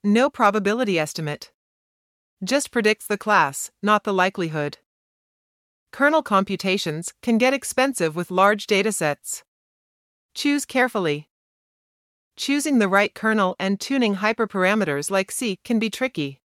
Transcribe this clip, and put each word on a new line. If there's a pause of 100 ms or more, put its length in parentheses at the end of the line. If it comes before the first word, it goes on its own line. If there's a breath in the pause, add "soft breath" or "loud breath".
No
probability
estimate. (920)
Just
predicts
the
class, (100)
not
the
likelihood. (1120)
Kernel
computations
can
get
expensive
with
large
datasets. (920)
Choose
carefully. (1040)
Choosing
the
right
kernel
and
tuning
hyperparameters
like
C
can
be
tricky.